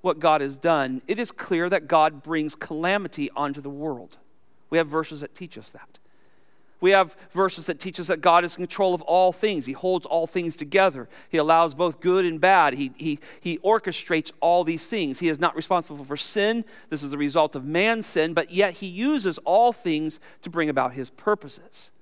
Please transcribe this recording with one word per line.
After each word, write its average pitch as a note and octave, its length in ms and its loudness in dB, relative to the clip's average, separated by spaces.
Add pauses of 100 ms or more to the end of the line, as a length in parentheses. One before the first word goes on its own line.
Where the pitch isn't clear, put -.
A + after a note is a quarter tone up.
what D#3 200 0
God D#3 200 4
has C#3 160 -6
done, C3+ 520 0
it G3+ 100 -2
is A#3 140 -6
clear F3 360 -2
that E3+ 200 0
God D#3 340 4
brings D#3 320 -4
calamity E3 800 -4
onto C#3+ 260 -4
the C#3 80 -12
world. C#3 500 -10 (520)
We D#3+ 80 2
have E3 80 2
verses D3+ 360 -4
that - 120 -14
teach - 240 -14
us G#2+ 120 -18
that. - 280 -20 (800)
We F#3 120 4
have F#3+ 260 4 (140)
verses F3 360 -2
that E3 140 -4
teach F3+ 180 -8
us E3 100 -6
that E3 120 -2
God F3 240 6
is E3+ 100 -6
in - 40 -18
control F#3 340 0
of E3+ 80 -2
all F3+ 320 4
things. F3+ 320 -2
He B2+ 80 -8
holds F#3 320 -2
all E3 220 -2
things E3+ 300 -4
together. D3 520 0 (220)
He E3 80 0
allows D#3+ 340 4
both D#3+ 280 -2
good F3+ 260 2
and E3 120 -2
bad. E3+ 360 6
He, C3+ 240 -6
he, D#3 200 -4 (220)
he E3+ 180 -4
orchestrates F3+ 720 0 (100)
all F3 220 4
these D#3+ 240 -4
things. D#3+ 320 -4
He E3+ 120 0
is D3 100 -4
not E3 160 2
responsible D#3 480 -4
for C#3+ 140 -8
sin. A3 480 -2 (240)
This D3 120 -6
is C#3 80 -8
the D3 60 -6
result D3 400 0
of C3 80 -10
man's G#3 400 0
sin, D#3+ 300 -2
but E3 180 -2
yet F#3 220 0
He F#3+ 140 -10
uses G3+ 580 -2
all A3+ 260 4
things D#3 480 -4 (220)
to F3 80 -12
bring E3 180 -2
about C3 240 0
His B2+ 160 -10
purposes. - 840 -6 (100)